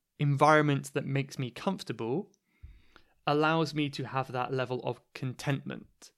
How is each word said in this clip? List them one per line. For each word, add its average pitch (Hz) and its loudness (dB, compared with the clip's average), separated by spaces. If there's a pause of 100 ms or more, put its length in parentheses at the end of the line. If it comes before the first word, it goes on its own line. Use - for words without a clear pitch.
(180)
environment 147 4
that 135 -2
makes 139 -4
me 127 -4
comfortable 131 -4 (960)
allows 156 2
me 151 -2
to 139 -8
have 131 -4
that 123 -4
level 127 -2
of 127 -4 (140)
contentment. - -6